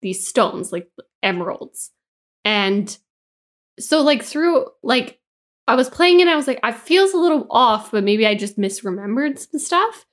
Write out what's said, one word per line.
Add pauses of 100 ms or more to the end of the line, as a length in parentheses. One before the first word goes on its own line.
these
stones,
like (340)
emeralds. (540)
And (840)
so,
like,
through, (160)
like, (480)
I
was
playing
it,
and
I
was
like,
"I
feels
a
little
off,
but
maybe
I
just
misremembered
some
stuff."